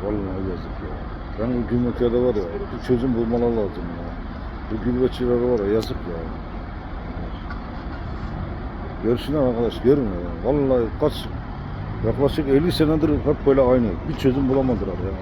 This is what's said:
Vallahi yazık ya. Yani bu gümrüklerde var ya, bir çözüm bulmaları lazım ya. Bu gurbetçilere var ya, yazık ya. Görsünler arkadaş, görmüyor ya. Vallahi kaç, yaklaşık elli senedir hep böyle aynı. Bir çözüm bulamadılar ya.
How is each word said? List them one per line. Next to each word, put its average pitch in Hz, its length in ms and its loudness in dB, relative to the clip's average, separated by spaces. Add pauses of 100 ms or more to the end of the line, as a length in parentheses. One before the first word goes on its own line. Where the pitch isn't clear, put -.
Vallahi 95 460 -2
yazık - 260 -6 (100)
ya. - 80 -6 (460)
Yani 123 140 0 (100)
bu 92 60 -4
gümrüklerde 120 520 2
var 123 120 4
ya, 104 80 0 (300)
bir 123 140 -8
çözüm 123 280 4
bulmaları 117 360 2
lazım 90 360 -2 (140)
ya. 90 60 -8 (640)
Bu 110 40 -2 (100)
gurbetçilere 123 680 2
var 117 140 4
ya, 101 80 2
yazık 110 220 0
ya. 82 240 -6 (2750)
Görsünler 135 380 0
arkadaş, 120 380 0
görmüyor 117 480 4
ya. 85 40 -6 (120)
Vallahi 131 400 4 (160)
kaç, - 260 0 (800)
yaklaşık 135 420 2
elli 147 240 6
senedir 156 360 4
hep 143 380 2
böyle 135 140 8
aynı. 123 260 6 (220)
Bir 151 80 -4
çözüm 135 320 4
bulamadılar 123 460 2 (140)
ya. - 140 -4